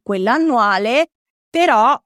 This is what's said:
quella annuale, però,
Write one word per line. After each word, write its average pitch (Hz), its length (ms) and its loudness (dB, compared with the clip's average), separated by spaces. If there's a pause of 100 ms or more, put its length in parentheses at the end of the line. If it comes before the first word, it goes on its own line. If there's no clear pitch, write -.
quella 202 320 -2
annuale, 247 760 0 (400)
però, 277 560 2